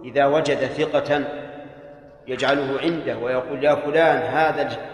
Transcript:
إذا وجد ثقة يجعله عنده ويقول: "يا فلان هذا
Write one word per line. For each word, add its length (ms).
إذا 220
وجد 320
ثقة 680
يجعله 520
عنده 380
ويقول: 460
"يا 120
فلان 420
هذا 600